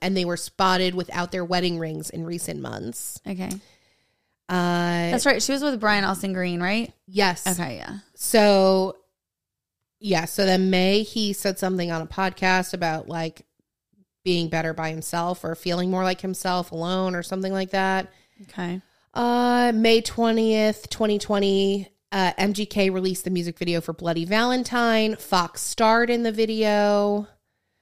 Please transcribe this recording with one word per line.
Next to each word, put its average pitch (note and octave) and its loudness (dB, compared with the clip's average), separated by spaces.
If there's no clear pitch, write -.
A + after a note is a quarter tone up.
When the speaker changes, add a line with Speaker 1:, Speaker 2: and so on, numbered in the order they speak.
Speaker 1:
and F#3+ 0
they F#3 2
were F3 -2
spotted F#3 0
without F3 -4
their F#3 -4
wedding F3 0
rings D#3 -6
in E3 -8
recent E3 -8
months. A2+ -8
Speaker 2:
Okay. F#3+ -6
Speaker 1:
Uh, F3 0
Speaker 2:
That's B3 0
right. C4 2
She - -2
was C#4 -2
with C4+ -2
Brian G#3 2
Austin G3 -2
Green, F3+ -2
right? G#3 -2
Speaker 1:
Yes. F#3+ 0
Speaker 2:
Okay, E3+ -2
yeah. D2 -12
Speaker 1:
So, F#3+ 4
yeah. F3 -2
So G3+ -2
then F#3+ 4
May, F#3+ 4
he G#3+ -2
said F#3+ -4
something F3+ -2
on D#3+ -4
a D#3+ -12
podcast F#3 0
about, E3 -4
like, E3 -6
being F3 0
better D#3+ -2
by D#3+ -4
himself E3+ -4
or E3 -6
feeling F3+ -2
more F#3 0
like F#3 -2
himself F3+ -4
alone F3+ -2
or F3 -6
something F#3+ -4
like F#3+ -4
that. F#3+ 0
Speaker 2:
Okay. F3+ -8
Speaker 1:
Uh, A#3+ 2
May A3+ 6
twentieth, A3 2
twenty G#3+ 0
twenty, G3 0
uh, F#3 2
M G3+ 2
G G#3 -4
K G3 2
released F#3 -2
the F3+ -4
music F3 -2
video E3+ -2
for E3+ -6
Bloody E3 -2
Valentine. A3+ 2
Fox - -2
starred A#3 2
in A#3 0
the A3+ 0
video. G#3 2